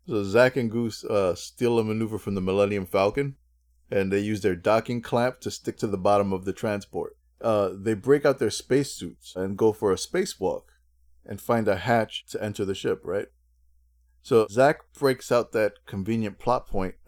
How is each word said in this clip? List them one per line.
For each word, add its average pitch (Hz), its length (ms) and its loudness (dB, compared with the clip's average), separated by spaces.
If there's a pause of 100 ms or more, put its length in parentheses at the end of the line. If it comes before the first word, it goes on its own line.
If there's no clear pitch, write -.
So 104 160 -2
Zack 117 320 4
and 117 140 -2
Goose, 117 340 -6
uh, 98 320 0
steal 117 440 -2
a 110 40 0
maneuver 107 340 -4
from 101 160 -6
the 98 60 -2
Millennium 98 460 0
Falcon, 110 500 0 (560)
and 95 200 0
they 98 60 2
use 104 220 -2
their 95 160 0
docking 113 440 0
clamp 123 420 -2
to - 100 -6
stick - 260 -10
to 127 80 -2
the 98 100 -2
bottom 101 360 2
of 92 120 -4
the 95 80 -4
transport. 98 640 -6 (240)
Uh, 104 320 2
they 98 220 -2
break 139 320 2
out 131 140 2
their 110 100 2
spacesuits - 840 -4
and 95 200 -4
go 110 160 4
for 104 200 0
a 90 40 2
spacewalk - 640 -4 (640)
and 101 160 -12
find 117 280 0
a 95 80 2
hatch 113 500 0
to - 160 -8
enter 104 220 -4
the 95 100 -2
ship, 95 300 -4
right? 95 220 -4 (960)
So 113 280 4
Zack 135 300 4 (180)
breaks 131 340 0
out 120 200 2
that 107 220 2 (120)
convenient 104 540 -4
plot 123 260 0
point. 95 300 -4 (120)